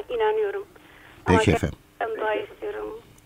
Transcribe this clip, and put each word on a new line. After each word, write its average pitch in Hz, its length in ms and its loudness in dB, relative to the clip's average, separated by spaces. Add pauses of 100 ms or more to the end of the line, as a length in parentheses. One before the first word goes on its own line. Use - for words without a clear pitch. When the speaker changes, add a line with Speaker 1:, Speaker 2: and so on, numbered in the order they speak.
Speaker 1:
inanıyorum. 392 560 0 (600)
Ama 92 120 6
Speaker 2:
Peki - 140 4
efendim. 80 260 0 (220)
Speaker 1:
ben 226 100 -2 (100)
dua 214 140 0
istiyorum. 214 680 -8 (260)